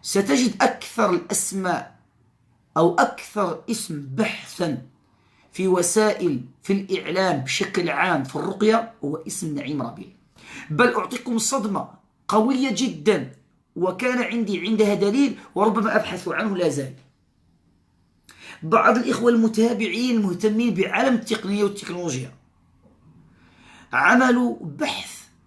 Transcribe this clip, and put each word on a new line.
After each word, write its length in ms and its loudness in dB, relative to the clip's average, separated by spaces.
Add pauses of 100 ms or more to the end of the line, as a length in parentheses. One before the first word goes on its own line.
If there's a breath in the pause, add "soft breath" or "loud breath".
ستجد 600 0
أكثر 480 0
الأسماء 880 -4 (800)
أو 180 4
أكثر 760 -2
اسم 440 -6
بحثا 720 -4 (640 soft breath)
في 160 -2
وسائل، 800 2 (180)
في 100 0
الإعلام 680 0
بشكل 480 -2
عام 340 0
في 120 -10
الرقية 580 0 (100)
هو 120 -4
اسم 400 -8
نعيم 260 -6
ربيع. 260 -10 (600 loud breath)
بل 240 4
أعطيكم 440 -4
صدمة 520 -2 (380)
قوية 500 2
جدا، 540 0 (440)
وكان 480 0
عندي 440 -2
عندها 260 4
دليل 460 2 (160 loud breath)
وربما 400 2
أبحث 320 -2
عنه 300 -2
لا 120 2
زال. 240 -4 (1700 loud breath)
بعض 340 4
الإخوة 340 2
المتابعين 840 2
المهتمين 560 2
بعالم 420 2
التقنية 480 -2
والتكنولوجيا 680 -6 (1600 soft breath)
عملوا 720 4
بحث 640 -8 (200)